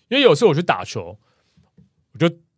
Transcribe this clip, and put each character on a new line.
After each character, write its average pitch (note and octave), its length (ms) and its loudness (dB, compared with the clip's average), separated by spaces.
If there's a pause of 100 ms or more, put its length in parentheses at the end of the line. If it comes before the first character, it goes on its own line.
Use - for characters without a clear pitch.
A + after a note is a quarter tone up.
因 B3 100 -2
为 C#4+ 60 2
有 G3 100 6
时 A3+ 120 2
候 G3 40 6
我 C#3+ 60 2
去 F3 80 -2
打 F#2 220 -2
球， F2+ 320 -12 (960)
我 - 40 -20
就 E3+ 160 0 (240)